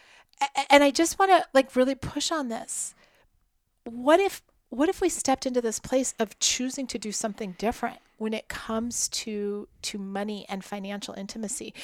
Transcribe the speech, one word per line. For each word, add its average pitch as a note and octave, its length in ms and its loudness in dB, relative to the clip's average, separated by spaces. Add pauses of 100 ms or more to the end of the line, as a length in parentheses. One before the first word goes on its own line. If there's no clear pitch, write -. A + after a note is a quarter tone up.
(420)
A-, C#4 180 0
a-, C#4 120 4
and C#4+ 100 10
I C#4+ 80 6
just E4 300 2
wanna, F#4+ 240 8 (100)
like, C4+ 220 4
really B3+ 180 4
push - 380 -4
on D4 160 -2
this. - 480 -8 (880)
What B3 340 4
if, G4 240 0 (260)
what C4+ 200 2
if F#4+ 120 -2
we F#4 80 2
stepped - 380 0
into B3 160 0
this A3+ 160 -2
place C4 400 0
of - 220 -2
choosing B3+ 480 -2
to A#3 100 -6
do G#3 140 -6
something G3+ 440 -6
different G3 420 -4 (200)
when A3 160 -2
it - 140 -8
comes A3+ 600 -4
to, G#3 580 -4 (140)
to - 180 -6
money G3 480 -6
and F#3+ 160 -8
financial G3+ 520 -8
intimacy, G#3 580 -8 (100)